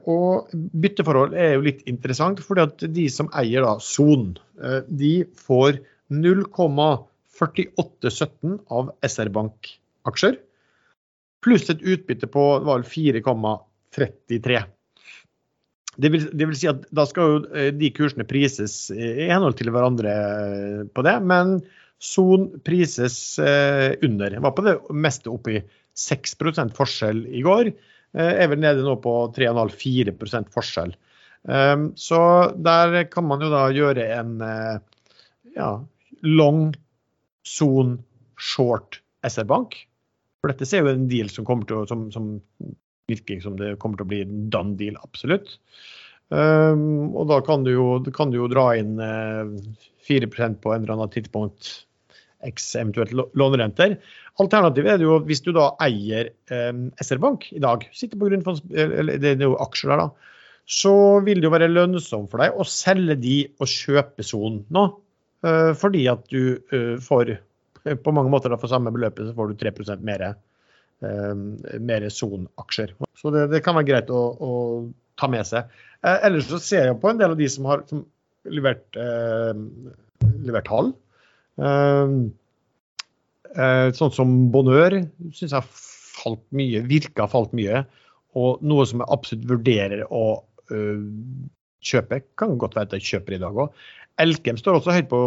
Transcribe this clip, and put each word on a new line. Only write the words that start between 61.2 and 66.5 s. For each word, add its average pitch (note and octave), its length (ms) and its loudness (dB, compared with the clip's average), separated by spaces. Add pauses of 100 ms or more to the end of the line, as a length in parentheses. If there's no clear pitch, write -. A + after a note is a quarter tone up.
vil G3 160 2
det D#3+ 80 2
jo D#3+ 60 4
være E3 180 4
lønnsomt E3+ 560 0
for B2 160 0
deg F#3 80 0
å G3 140 -2
selge F3+ 520 0
de B2+ 180 0 (200)
og C3 160 -4
kjøpe C3+ 540 0
Son G#2+ 340 -6 (140)
nå, G3 100 6 (580)
eh, D#3+ 320 2
fordi F#3 360 0
at A#2+ 200 -4
du, B2+ 300 0 (100)